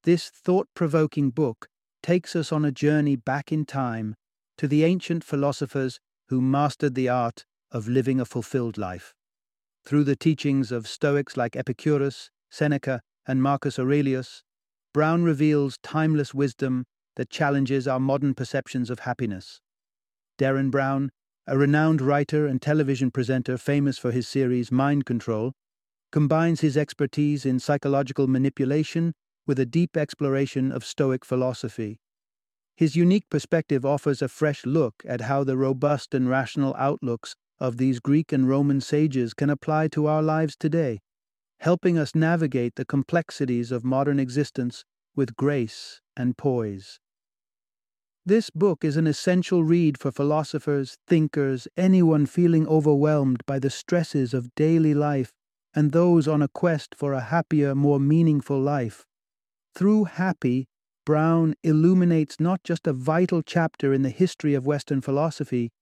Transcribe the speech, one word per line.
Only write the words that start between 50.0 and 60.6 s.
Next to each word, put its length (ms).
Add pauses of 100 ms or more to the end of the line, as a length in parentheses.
philosophers, 920
thinkers, 600 (120)
anyone 480
feeling 420
overwhelmed 800
by 120
the 120
stresses 640
of 200
daily 380
life, 400 (420)
and 180
those 360
on 140
a 60
quest 460
for 200
a 80
happier, 520
more 240
meaningful 600
life. 460 (680)
Through 300
Happy, 600 (400)